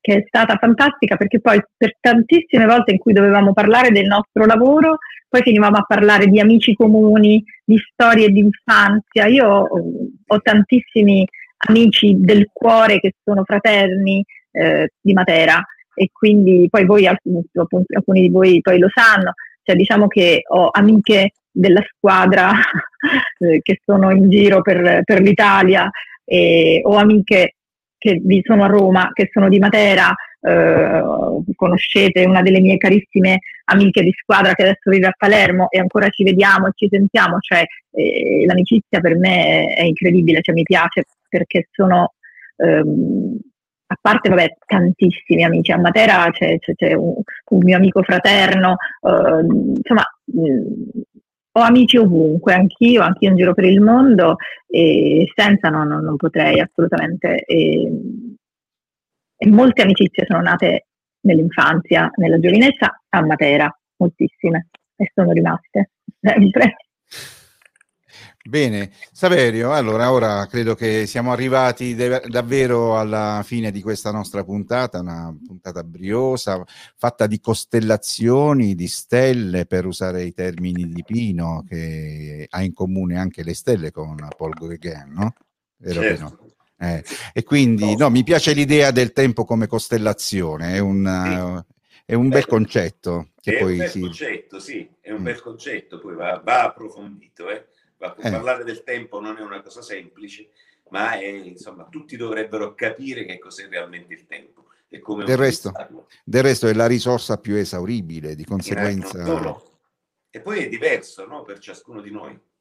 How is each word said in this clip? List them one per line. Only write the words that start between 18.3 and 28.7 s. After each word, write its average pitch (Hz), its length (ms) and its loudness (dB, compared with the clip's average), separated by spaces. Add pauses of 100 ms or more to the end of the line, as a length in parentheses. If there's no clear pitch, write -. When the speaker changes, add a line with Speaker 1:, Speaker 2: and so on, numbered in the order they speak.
Speaker 1:
voi 185 320 4
poi 180 160 2
lo 180 100 4
sanno, 202 460 2 (280)
cioè, 185 140 0
diciamo 202 300 2
che 180 420 2
ho 180 240 2
amiche 202 600 2 (180)
della 180 320 2 (120)
squadra, 185 580 2
<laughs> - 880 -4
eh, 165 200 2
che - 240 -4
sono 190 280 2
in 190 180 6
giro 196 320 4
per, 175 420 2
per 196 160 2
l'Italia, 196 680 2 (340)
e 170 600 2
ho 208 120 2
amiche 208 600 2 (420)
che 185 240 0
vi 190 220 2
sono 208 180 2
a 196 60 2
Roma, 190 440 2